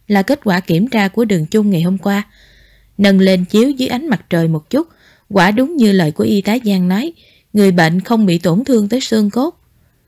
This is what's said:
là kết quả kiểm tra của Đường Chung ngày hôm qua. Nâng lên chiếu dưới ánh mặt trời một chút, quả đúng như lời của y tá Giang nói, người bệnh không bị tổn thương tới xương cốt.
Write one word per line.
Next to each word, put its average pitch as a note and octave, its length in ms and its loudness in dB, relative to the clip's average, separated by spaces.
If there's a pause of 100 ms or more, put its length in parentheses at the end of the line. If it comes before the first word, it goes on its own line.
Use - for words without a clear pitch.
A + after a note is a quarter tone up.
là G3+ 140 2
kết C#4 220 -2
quả F#3 160 0
kiểm F#3 280 -2
tra G#3+ 200 0
của A3 180 -2
Đường F#3 200 -2
Chung G#3 240 0
ngày F3 120 0
hôm F#3 160 0
qua. G3+ 300 -4 (680)
Nâng G3 220 4
lên F#3+ 260 2
chiếu A3 240 2
dưới B3+ 200 -4
ánh C4+ 180 -6
mặt A3+ 220 -4
trời E3 180 0
một D#3+ 220 -4
chút, D#4 180 -2 (420)
quả G3 220 2
đúng C4 240 -2
như A3+ 160 2
lời F3 200 2
của G3+ 120 -4
y A3 180 0
tá G#3 240 -2
Giang F#3+ 220 0
nói, A#3 260 -4 (400)
người G3+ 180 4
bệnh F3 280 2
không A3+ 260 0
bị E3+ 120 2
tổn F3 260 0
thương A3 260 0
tới A#3+ 120 -2
xương A3 280 -2
cốt. C4+ 300 -4 (480)